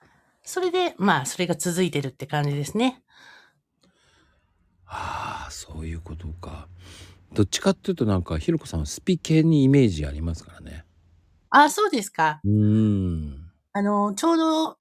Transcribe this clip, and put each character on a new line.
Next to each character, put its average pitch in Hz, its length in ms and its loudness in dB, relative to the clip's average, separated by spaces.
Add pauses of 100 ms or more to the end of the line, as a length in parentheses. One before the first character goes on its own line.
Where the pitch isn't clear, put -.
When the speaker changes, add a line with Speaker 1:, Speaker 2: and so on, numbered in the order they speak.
(440)
Speaker 1:
そ - 180 -6
れ 370 80 0
で、 359 280 -2
ま 196 240 2
あ、 135 40 -4
そ - 140 -8
れ 180 80 -2
が 165 80 0
続 175 280 -2
い 175 60 0
て 147 100 -4
る 135 100 -4
っ - 20 -14
て - 160 -14
感 147 160 -2
じ 143 80 0
で 143 120 -4
す 170 140 -6
ね。 247 260 0 (1800)
Speaker 2:
あ - 600 -10
あ、 - 40 -14
そ - 280 -14
う 80 80 -10
い 80 80 -8
う 82 60 -12
こ 80 140 -14
と 85 120 -12
か。 78 400 -14 (680)
ど 107 100 4
っ - 40 -2
ち - 120 -4
か 196 120 2
っ 190 40 2
て - 140 -12
い 190 40 0
う - 20 -8
と、 131 100 0
な 101 120 2
ん 90 60 0
か、 82 140 -4
ひ 78 140 -2
ろ 160 80 2
こ - 80 -18
さ - 100 -6
ん 82 40 -2
は 76 40 -4
ス - 160 -10
ピ 180 160 0
系 160 260 2
に 156 200 4
イ 131 60 6
メ 139 160 6
ー - 40 6
ジ 76 160 -4
あ 69 60 -6
り 76 100 -8
ま 82 140 -4
す - 80 -14
か - 100 -20
ら - 80 -20
ね。 73 240 -16 (640)
Speaker 1:
あ、 294 200 8
そ 415 180 0
う - 20 2
で 226 140 0
す - 60 -10
か。 151 340 0
Speaker 2:
う 101 40 -2
ー 104 40 2
ん。 95 1000 0 (220)
Speaker 1:
あ 202 80 -4
の、 208 320 0
ち - 120 -4
ょ 330 80 4
う 330 40 2
ど 320 440 0